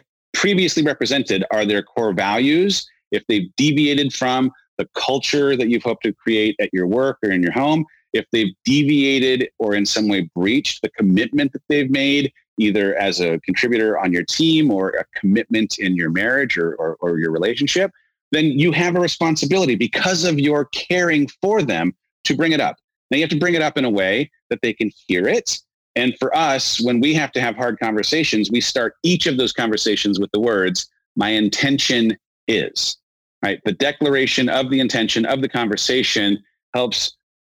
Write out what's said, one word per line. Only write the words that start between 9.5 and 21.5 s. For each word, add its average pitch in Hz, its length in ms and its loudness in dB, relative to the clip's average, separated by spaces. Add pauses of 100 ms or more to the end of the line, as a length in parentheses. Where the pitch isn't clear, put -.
or 104 160 0
in 101 100 2
some 107 220 -2
way 95 280 0
breached 107 460 -2
the 107 80 -4
commitment 113 640 2
that 131 140 -8
they've 143 220 0
made 139 420 0 (260)
either 104 380 2
as 95 240 -2
a 82 200 0
contributor 110 600 0
on 90 140 0
your 90 100 0
team 156 480 2
or 95 200 0
a - 280 -8
commitment 107 600 0
in 92 160 0
your 82 140 -2
marriage 117 480 -2
or, 82 180 -2
or, 80 260 -4
or 85 180 0
your 80 120 0
relationship, 117 600 0 (400)
then 156 140 2
you 147 260 2
have 170 240 0
a 180 40 2
responsibility 165 760 0
because 160 480 -2
of 165 160 0
your 147 260 2
caring 170 600 0 (140)
for 202 200 2